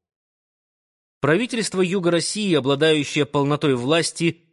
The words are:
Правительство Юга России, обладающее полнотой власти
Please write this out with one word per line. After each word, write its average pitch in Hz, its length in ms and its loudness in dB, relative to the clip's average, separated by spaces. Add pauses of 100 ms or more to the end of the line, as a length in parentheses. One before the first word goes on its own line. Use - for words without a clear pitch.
(1200)
Правительство 190 600 0
Юга 175 320 0
России, 175 420 -2
обладающее 143 720 0
полнотой 143 480 0
власти 156 680 -2 (100)